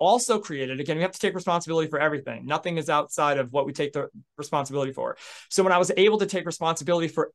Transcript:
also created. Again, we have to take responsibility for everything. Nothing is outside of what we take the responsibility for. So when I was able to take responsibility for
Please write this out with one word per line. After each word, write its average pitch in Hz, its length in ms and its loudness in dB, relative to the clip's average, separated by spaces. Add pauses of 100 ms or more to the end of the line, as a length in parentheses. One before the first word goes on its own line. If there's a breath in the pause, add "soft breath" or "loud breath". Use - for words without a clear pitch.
also 214 400 4
created. 135 400 -6
Again, 151 160 -2
we 165 60 0
have 185 100 -2
to - 80 -12
take 185 160 -2
responsibility 165 520 0
for 156 120 -2
everything. 131 440 -2
Nothing 156 340 -2
is 151 120 -4
outside 147 480 2
of 123 140 -4
what 139 120 2
we 143 80 -6
take 143 200 -4
the 143 160 -6 (280)
responsibility 139 560 -2
for. 120 240 -6 (340 loud breath)
So 196 120 4
when 185 100 6
I 180 60 6
was 180 180 4
able 208 220 6
to 202 80 2
take 180 180 -4
responsibility 165 640 -2
for - 280 -2